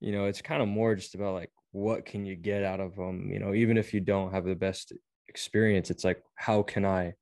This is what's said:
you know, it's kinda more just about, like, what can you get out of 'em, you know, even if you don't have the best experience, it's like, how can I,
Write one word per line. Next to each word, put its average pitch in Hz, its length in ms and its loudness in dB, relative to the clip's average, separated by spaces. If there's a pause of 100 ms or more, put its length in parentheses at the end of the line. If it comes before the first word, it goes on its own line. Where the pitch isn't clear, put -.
you 104 120 -4
know, 101 140 0
it's 101 160 -2
kinda 151 240 0
more 110 280 2
just 92 200 -8
about, 98 200 -2
like, 87 160 -8 (220)
what 107 340 -2
can 101 180 -6
you 95 120 -6
get 101 280 -2
out 95 160 -2
of 92 180 -6
'em, 92 320 -4
you 98 80 -4
know, 98 160 -2
even 113 220 6
if 110 160 0
you 104 80 0
don't 95 320 0
have 95 120 0
the 92 120 0
best 95 360 -4 (360)
experience, 104 600 2
it's - 140 -4
like, 90 180 2 (120)
how 107 280 2
can 101 220 0
I, 92 380 0